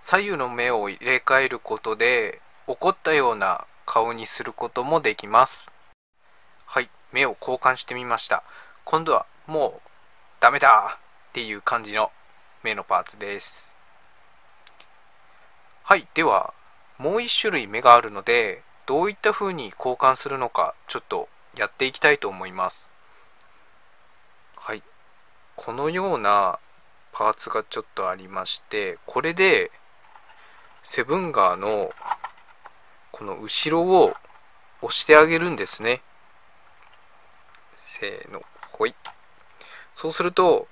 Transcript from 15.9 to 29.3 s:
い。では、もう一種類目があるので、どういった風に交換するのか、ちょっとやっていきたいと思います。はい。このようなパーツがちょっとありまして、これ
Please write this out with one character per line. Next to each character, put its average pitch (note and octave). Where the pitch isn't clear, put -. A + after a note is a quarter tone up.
い。 -
で D#3+
は、 A2
も D#3+
う A#3+
一 A#3
種 A3
類 C3+
目 A2
が A#2+
あ A#2+
る A2+
の G2+
で、 A2+
ど C#3+
う G3+
い -
っ G3+
た G#3+
風 G3+
に B2+
交 B2+
換 C3
す -
る C3+
の B2+
か、 D#2+
ち -
ょ -
っ -
と F2+
や G#2
っ -
て -
い C3
き -
た D3+
い C#3+
と G2+
思 F#2
い F#2
ま F#2
す。 -
は -
い。 G#2+
こ -
の C#3+
よ F#3
う B2+
な G2+
パ G#2+
ー G#2+
ツ -
が A2
ち -
ょ -
っ -
と F#2+
あ F#2
り F#2
ま F#2+
し -
て、 G2
こ -
れ E3